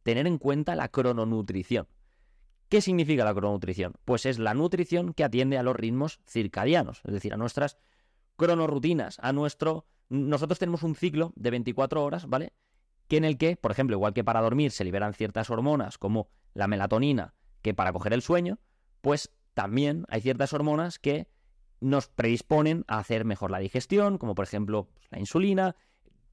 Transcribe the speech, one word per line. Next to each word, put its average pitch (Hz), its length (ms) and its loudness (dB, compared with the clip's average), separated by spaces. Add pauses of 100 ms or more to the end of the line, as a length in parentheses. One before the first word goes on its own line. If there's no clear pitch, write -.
tener 120 240 2
en 170 100 2
cuenta 147 380 0
la 139 140 -2
crononutrición. 113 960 0 (840)
¿Qué 208 120 4
significa 156 420 2
la 107 100 2
crononutrición? 95 600 -2 (120)
Pues 123 200 0
es 127 140 0
la 110 140 0
nutrición 170 600 0
que 160 100 0
atiende 131 340 2
a 127 60 0
los 127 120 0
ritmos 123 500 -2
circadianos, 117 800 0
es - 80 -6
decir, 101 200 -4
a 107 40 -6
nuestras 127 400 -2 (580)
cronorrutinas, 156 840 0
a 127 120 0
nuestro, 151 520 -2 (240)
nosotros 143 480 0
tenemos 170 240 -2
un 160 140 -2
ciclo 165 400 -2
de 117 160 -2
veinticuatro 127 520 -2
horas, 151 240 -6
¿vale? 135 260 -4 (540)
Que 151 100 4
en 156 60 4
el 151 140 2
que, 165 180 2
por 107 160 -2
ejemplo, 113 240 2
igual 101 180 2
que 117 100 0
para 113 180 2
dormir 123 300 2
se - 120 -4
liberan 98 300 -2
ciertas 110 360 -4
hormonas 123 480 0
como 104 320 -2 (240)
la 101 140 -2
melatonina, 107 680 0 (260)
que 107 120 0
para 92 200 0
coger 101 200 -2
el 123 80 2
sueño, 175 380 0 (420)
pues 143 300 0 (220)
también 143 560 0
hay 113 120 -2
ciertas 131 320 0
hormonas 151 440 0
que 147 300 -2 (540)
nos 135 260 2
predisponen 151 800 2
a 110 120 -2
hacer 110 260 -2
mejor 98 260 -2
la 95 80 -2
digestión, 196 580 0
como 110 160 -4
por 95 120 -2
ejemplo, 104 480 -4
pues, - 180 -20
la - 80 -10
insulina. 185 560 2 (580)